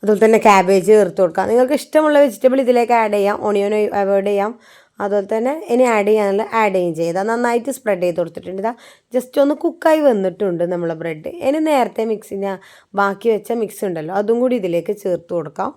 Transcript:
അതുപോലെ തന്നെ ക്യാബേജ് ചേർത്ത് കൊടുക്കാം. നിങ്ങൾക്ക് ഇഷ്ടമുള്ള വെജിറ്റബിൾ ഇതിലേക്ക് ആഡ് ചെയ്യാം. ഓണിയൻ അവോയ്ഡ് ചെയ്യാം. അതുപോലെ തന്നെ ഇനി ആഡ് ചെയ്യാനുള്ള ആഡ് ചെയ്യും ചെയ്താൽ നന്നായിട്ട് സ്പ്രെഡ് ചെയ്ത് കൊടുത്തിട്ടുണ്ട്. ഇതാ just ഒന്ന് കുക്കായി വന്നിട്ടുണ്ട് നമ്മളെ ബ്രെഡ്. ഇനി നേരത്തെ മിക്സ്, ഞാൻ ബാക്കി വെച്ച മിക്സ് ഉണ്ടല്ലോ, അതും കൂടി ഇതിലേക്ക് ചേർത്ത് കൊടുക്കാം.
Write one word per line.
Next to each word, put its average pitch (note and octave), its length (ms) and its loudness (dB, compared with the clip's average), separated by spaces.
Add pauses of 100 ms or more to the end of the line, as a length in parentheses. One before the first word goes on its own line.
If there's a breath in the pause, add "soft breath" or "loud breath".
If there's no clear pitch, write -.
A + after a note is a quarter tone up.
അതുപോലെ G#3 240 2
തന്നെ A3 200 6
ക്യാബേജ് F#3+ 460 6
ചേർത്ത് G3+ 320 4
കൊടുക്കാം. F#3 280 -2
നിങ്ങൾക്ക് B3 300 2
ഇഷ്ടമുള്ള D4+ 440 2
വെജിറ്റബിൾ C4 400 2
ഇതിലേക്ക് A#3+ 340 0
ആഡ് G#3+ 180 0
ചെയ്യാം. G3+ 300 0
ഓണിയൻ G#3 280 0 (260)
അവോയ്ഡ് G3 300 0
ചെയ്യാം. G3+ 220 -2 (520 soft breath)
അതുപോലെ G3+ 280 -2
തന്നെ A#3+ 220 -2 (180)
ഇനി B3+ 220 4
ആഡ് G3+ 160 0
ചെയ്യാനുള്ള G#3 340 0 (160)
ആഡ് G#3 160 0
ചെയ്യും F3 240 0
ചെയ്താൽ E3+ 300 -2
നന്നായിട്ട് A#3+ 480 -2
സ്പ്രെഡ് F#3+ 260 -2
ചെയ്ത് F3 160 -2
കൊടുത്തിട്ടുണ്ട്. F3+ 440 -8
ഇതാ A#3 100 -4 (400 loud breath)
just B3+ 300 -2
ഒന്ന് C#4+ 200 0
കുക്കായി D#4+ 440 0
വന്നിട്ടുണ്ട് F#3 540 -2 (120)
നമ്മളെ E3 260 -4
ബ്രെഡ്. D#3+ 320 -10 (160)
ഇനി D4+ 120 0 (100)
നേരത്തെ A3+ 420 0
മിക്സ്, G3+ 320 -10
ഞാൻ G3 140 -6 (420 soft breath)
ബാക്കി G3 340 -2
വെച്ച G#3+ 160 -6 (120)
മിക്സ് - 260 -8
ഉണ്ടല്ലോ, E3 320 -6
അതും A3+ 240 0
കൂടി B3 160 0
ഇതിലേക്ക് E3+ 420 -2
ചേർത്ത് F3 360 -4
കൊടുക്കാം. F#3+ 380 -8